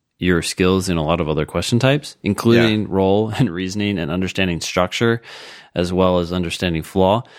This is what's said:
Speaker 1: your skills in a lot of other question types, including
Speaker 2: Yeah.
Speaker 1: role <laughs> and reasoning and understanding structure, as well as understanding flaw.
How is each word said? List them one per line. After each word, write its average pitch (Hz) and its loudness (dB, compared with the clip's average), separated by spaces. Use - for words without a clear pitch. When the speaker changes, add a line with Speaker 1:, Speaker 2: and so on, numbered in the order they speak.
Speaker 1:
your 87 2
skills 92 0
in 85 0
a 78 0
lot 85 0
of 76 -4
other 76 0
question 101 -2
types, 139 0
including 113 2
Speaker 2:
Yeah. 98 -4
Speaker 1:
role 98 2
<laughs> 101 -8
and 120 2
reasoning 92 -4
and 78 -4
understanding 90 -2
structure, 117 0
as 90 -2
well 90 4
as 85 -4
understanding 85 -4
flaw. 98 2